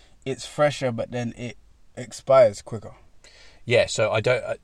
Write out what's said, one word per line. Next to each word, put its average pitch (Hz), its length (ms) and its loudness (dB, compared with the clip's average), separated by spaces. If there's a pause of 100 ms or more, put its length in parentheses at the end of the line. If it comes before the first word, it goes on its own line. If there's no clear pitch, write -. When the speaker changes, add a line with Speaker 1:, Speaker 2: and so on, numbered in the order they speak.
(280)
Speaker 1:
it's - 180 -8
fresher, 143 460 -2
but 113 180 -8
then 120 260 -8
it 120 220 -14 (400)
expires 123 640 4
quicker. - 320 -14 (720)
Speaker 2:
Yeah, 117 220 4
so 107 240 0
I 110 100 0
don't, 120 220 0
uh, 117 200 -8